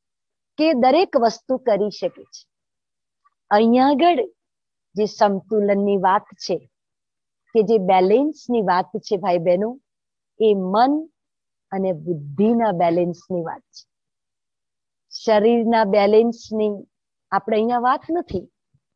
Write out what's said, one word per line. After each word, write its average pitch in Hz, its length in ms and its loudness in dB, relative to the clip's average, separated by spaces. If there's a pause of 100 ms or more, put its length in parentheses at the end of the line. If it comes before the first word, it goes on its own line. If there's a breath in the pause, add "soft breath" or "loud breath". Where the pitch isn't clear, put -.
(580)
કે 311 160 2
દરેક 254 420 2
વસ્તુ 233 400 -2
કરી 208 340 -2
શકે - 320 -8
છે. - 240 -20 (1040)
અહીંયા 233 360 4
આગળ 294 340 2 (720)
જે 208 100 -2
સંતુલનની 202 920 -2
વાત 190 260 0
છે, - 340 -8 (1000)
કે 226 80 4
જે 220 160 2
બેલેન્સની 208 840 0
વાત 185 240 0 (100)
છે, 208 200 -6
ભાઈ 180 220 -2
બહેનો, 190 420 -2 (600)
એ 214 160 4
મન 240 520 0 (640)
અને 190 220 -4
બુદ્ધિના 175 800 -2
બેલેન્સની 175 680 -2
વાત - 200 -12
છે. - 240 -20 (1400)
શરીરના 226 600 2
બેલેન્સની 214 1000 0 (440)
આપણે 196 260 -2
અહીંયા 233 220 0
વાત 254 220 -2 (100)
નથી. 339 420 -6 (440)